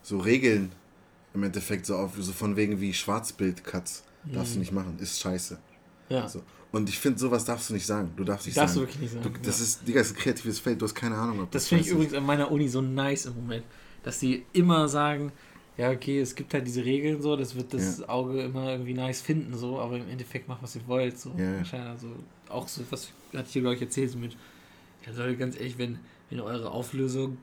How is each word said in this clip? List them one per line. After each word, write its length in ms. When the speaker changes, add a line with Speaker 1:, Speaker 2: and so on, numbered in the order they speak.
Speaker 1:
so 140
Regeln 540
im 100
Endeffekt 420
so 100
auf, 240
so 140
von 240
wegen 240
wie 120
Schwarzbild-Cuts. 1080
Darfst 200
du 20
Speaker 2:
Mhm. 40
Speaker 1:
nicht 140
machen, 260
ist 220
scheiße. 360
Speaker 2:
Ja. 180
Speaker 1:
So. 140
Und 160
ich 100
find, 200
sowas 260
darfst 240
du 40
nicht 120
sagen. 320
Du 80
darfst 200
nicht 120
Speaker 2:
Darfst 180
du 60
Speaker 1:
sagen. 100
Speaker 2:
wirklich 100
nicht 0
sagen, 100
Speaker 1:
Du, 140
das 120
Speaker 2:
ja. 40
Speaker 1:
ist, 240
Digga, 140
ist 100
ein 60
kreatives 420
Feld, 220
du 40
hast 100
keine 200
Ahnung, 260
ob 100
Speaker 2:
Das 120
Speaker 1:
das 60
Speaker 2:
finde 140
ich 40
Speaker 1:
scheiße 120
ist. 60
Speaker 2:
übrigens 140
an 60
meiner 260
Uni 160
so 140
nice 460
im 80
Moment, 280
dass 160
die 320
immer 380
sagen, 420
ja, 140
okay, 280
es 160
gibt 180
halt 140
diese 160
Regeln 380
so, 160
das 180
wird 180
das 260
Speaker 1:
Ja. 100
Speaker 2:
Auge 320
immer 300
irgendwie 240
nice 260
finden, 340
so, 240
aber 180
im 120
Endeffekt 400
macht, 140
was 120
ihr 120
wollt, 300
so. 200
Speaker 1:
Ja, 140
ja. 80
Speaker 2:
Anscheinend, 280
also, 200
auch 180
so, 220
was 180
hatte 140
ich 60
dir, 80
glaub 140
ich, 60
erzählt, 300
so 60
mit, 180
ja, 100
Leute, 220
ganz 180
ehrlich, 220
wenn, 220
wenn 120
eure 300
Auflösung 720